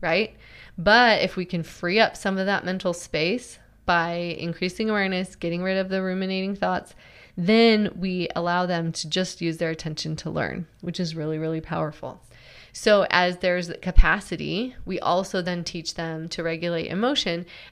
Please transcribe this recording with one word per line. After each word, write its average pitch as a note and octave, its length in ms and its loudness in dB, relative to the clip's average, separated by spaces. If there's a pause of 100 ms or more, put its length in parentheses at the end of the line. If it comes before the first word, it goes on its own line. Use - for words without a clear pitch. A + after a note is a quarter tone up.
right? F3+ 340 2 (400)
But G#3+ 460 6
if F#3 140 0
we F3+ 100 -4
can F3 160 -4
free F3+ 380 -2
up - 180 4
some F#3+ 220 -2
of F#3+ 80 0
that G3+ 180 0
mental F#3 280 -2
space F3 640 -2 (260)
by E3+ 540 0
increasing F3+ 500 -2
awareness, F#3+ 460 0
getting E3+ 260 -2
rid F#3+ 160 0
of F#3+ 120 -2
the F#3+ 120 0
ruminating F#3+ 540 -2
thoughts, F#3 400 -2 (420)
then G#3+ 580 6
we F3+ 400 -2
allow F3 300 2
them E3+ 280 0
to - 140 -6
just F#3 320 -2
use E3 180 -2
their E3 120 0
attention D#3 460 -4
to D#3 160 -6
learn, D#3 340 -4 (160)
which F3 180 -8
is D#3+ 160 -4
really, D#3 220 -4
really D#3+ 240 -2
powerful. D#3+ 580 -6 (560)
So G#3 360 6
as F3+ 260 4
there's F3+ 340 -2 (120)
capacity, F3+ 1000 0
we F#3 160 -6
also F3+ 440 -2
then F3 200 -4
teach E3 300 -10
them D#3+ 360 -8
to - 120 -8
regulate E3 460 -4
emotion, F#3 580 -2 (260)